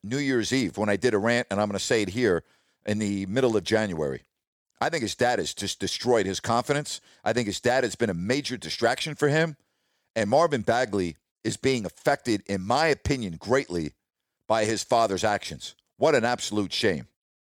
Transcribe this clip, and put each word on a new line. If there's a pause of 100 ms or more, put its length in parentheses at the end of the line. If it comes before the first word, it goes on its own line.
New
Year's
Eve
when
I
did
a
rant,
and
I'm
gonna
say
it
here (420)
in
the
middle
of
January. (580)
I
think
his
dad
has
just
destroyed
his
confidence. (220)
I
think
his
dad
has
been
a
major
distraction
for
him. (580)
And
Marvin
Bagley (260)
is
being
affected,
in
my
opinion,
greatly (540)
by
his
father's
actions. (220)
What
an
absolute
shame. (440)